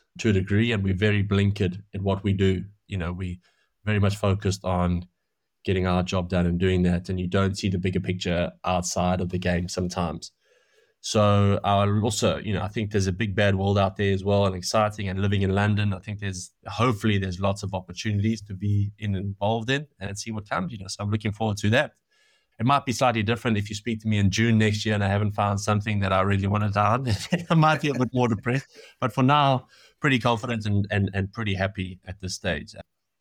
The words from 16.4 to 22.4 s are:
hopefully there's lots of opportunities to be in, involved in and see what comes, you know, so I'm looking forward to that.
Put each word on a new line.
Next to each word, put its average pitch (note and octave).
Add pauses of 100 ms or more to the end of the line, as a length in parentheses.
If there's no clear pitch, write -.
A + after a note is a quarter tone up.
hopefully G#2+
there's F#2+
lots G2
of G2
opportunities G#2
to G2+
be G2+
in, G2+
involved G#2+
in C#3+ (140)
and G2
see -
what G#2+
comes, E3+
you G#2+
know, G2
so -
I'm G#2
looking A2
forward G#2+
to G#2
that. C3+ (640)